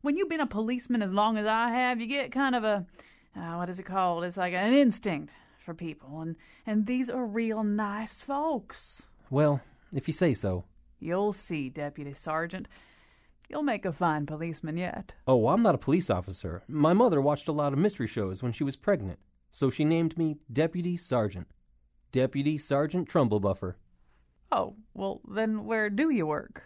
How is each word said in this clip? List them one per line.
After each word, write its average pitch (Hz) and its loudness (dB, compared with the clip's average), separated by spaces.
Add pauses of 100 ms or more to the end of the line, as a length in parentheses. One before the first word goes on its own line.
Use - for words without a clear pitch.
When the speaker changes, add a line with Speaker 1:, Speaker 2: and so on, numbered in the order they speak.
Speaker 1:
When 294 0
you've 370 0
been 320 -2
a 285 2
policeman 226 -2
as 190 -2
long 214 4
as 214 0
I 226 2
have, 247 0
you 240 -4
get 277 -4
kind 262 2
of 226 0
a, 202 0 (500)
uh, 170 -8
what 175 -4
is 180 -8
it 180 -12
called? 180 0
It's 180 -6
like 180 0
an 202 2
instinct 196 2 (240)
for - -14
people, 156 -10
and, 165 -8 (300)
and 214 2
these 254 0
are 247 -2
real 220 0
nice 208 -2
folks. - -4 (280)
Speaker 2:
Well, 143 4 (320)
if 139 -4
you 160 -4
say 165 2
so. 92 -2 (340)
Speaker 1:
You'll 190 -2
see, 151 -6
Deputy 147 -10
Sergeant. 165 -6 (840)
You'll 302 -4
make 226 -2
a 180 -2
fine 151 0
policeman 160 -6
yet. 180 -6 (140)
Speaker 2:
Oh, 123 6
I'm 190 4
not 180 6
a 117 -4
police 170 2
officer. 87 -4
My 160 4
mother 196 6
watched 143 0
a 165 -2
lot 147 0
of 139 2
mystery 190 0
shows 98 -4
when 123 -2
she 127 -4
was 139 -2
pregnant, 117 -2 (320)
so 135 2
she 151 0
named 165 2
me 160 0 (140)
Deputy 170 0
Sergeant. 104 -2 (640)
Deputy 139 2
Sergeant 147 0
Trumblebuffers. 101 2 (760)
Speaker 1:
Oh, 202 0 (200)
well, 196 -6
then 214 -2
where 214 0
do 277 2
you 202 2
work? - -6